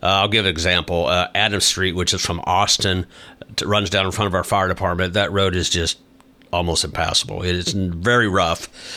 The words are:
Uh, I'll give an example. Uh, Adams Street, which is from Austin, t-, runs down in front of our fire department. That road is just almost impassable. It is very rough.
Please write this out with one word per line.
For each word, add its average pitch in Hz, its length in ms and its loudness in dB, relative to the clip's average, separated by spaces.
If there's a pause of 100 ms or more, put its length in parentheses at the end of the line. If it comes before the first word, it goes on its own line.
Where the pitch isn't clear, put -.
Uh, - 60 -2
I'll 98 220 2
give 107 160 2
an 95 40 2
example. 85 580 0
Uh, 90 280 2
Adams 104 300 0
Street, 92 280 0
which 90 200 0
is 90 80 -4
from - 240 -4
Austin, 92 600 2 (520)
t-, - 80 -4
runs 101 240 0
down 95 160 2
in 92 80 -2
front 107 140 0
of 90 60 -2
our 92 120 0
fire 95 240 2
department. 90 440 -2
That 101 200 0
road 98 220 2
is 87 140 0
just 82 300 -2 (520)
almost 85 320 0
impassable. - 580 -2
It 90 140 0
is 87 180 -4
very 98 540 2
rough. 90 420 0 (280)